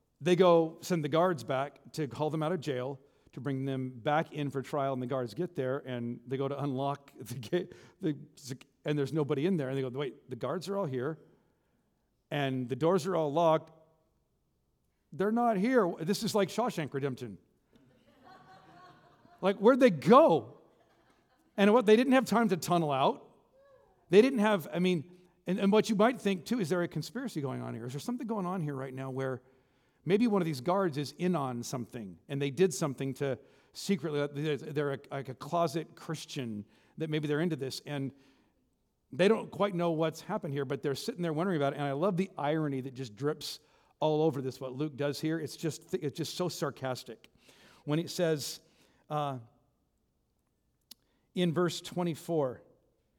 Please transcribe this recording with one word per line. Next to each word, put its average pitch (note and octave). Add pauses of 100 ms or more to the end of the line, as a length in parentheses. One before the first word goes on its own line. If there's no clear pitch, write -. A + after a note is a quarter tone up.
(220)
they F3
go E3
send E3+
the D3
guards D#3+
back C#3
to D#3
haul D3+
them D#3
out D#3
of E3
jail, C3+ (340)
to C3+
bring C3+
them C3
back D3+
in D3
for C3+
trial, C#3
and B2+
the B2
guards B2+
get F3
there, C3+
and A#2+
they C3
go C3+
to C#3
unlock C#3
<laughs> -
the B2+
gate, F3 (280)
the, D#3 (680)
and D3+
there's C#3
nobody D3
in F#3+
there. C3
And C3+
they C3+
go, C3
"Wait, C3
the A#2+
guards D3+
are G3
all G3
here, C3+ (1120)
and C3
the C3
doors D#3+
are F#3
all D#3
locked. D#3+ (1400)
They're F#3+
not A#3
here. G#3+
This E3+
is G3+
like G3+
Shawshank G#3+
Redemption." B2+ (2000)
Like, G3
where'd B3
they B3+
go? E3 (1000)
And G#3
what, A#3+
they G#3+
didn't B3+
have C4
time A3+
to F#3
tunnel E3
out. C#3+ (840)
They G3
didn't C4
have, G3+
I E3+
mean, F3+ (420)
and, F#3
and G3
what G#3+
you A3
might A3+
think, G3
too, A#3
is D3
there F3+
a E3+
conspiracy E3+
going B2+
on A#2+
here? A2+
Is B2+
there C#3+
something B3
going G3+
on F3+
here D3
right C3
now C3+
where C3 (640)
maybe G#3
one G3+
of E3+
these C#3
guards F3
is C#3+
in F3+
on B2+
something, A2 (120)
and C#3
they C#3+
did F3+
something C3+
to C3+ (360)
secretly, D3
they're, D3
they're D3
a, C3+ (120)
like C#3
a B2+
closet D#3+
Christian, A#2+ (340)
that D#3
maybe D3+
they're D3
into D#3+
this, C3
and C#3 (1000)
they E3+
don't G#3+
quite F#3+
know E3+
what's D#3+
happened F3
here, C#3+
but C3+
they're D3
sitting A#3
there E3
wondering E3+
about C#3
it. C#3+
And C#3+
I C#3
love E3+
the F#3
irony D3
that C3
just A#2+
drips D3 (400)
all D3+
over C#3+
this, B2+
what C3
Luke C#3
does C#3+
here. D#3
It's D#3
just, -
it's D3
just -
so F3+
sarcastic. B2+ (540)
When D3+
it E3+
says, D#3+ (480)
uh, D3 (2000)
in F3
verse F3
twenty-four, D#3+ (580)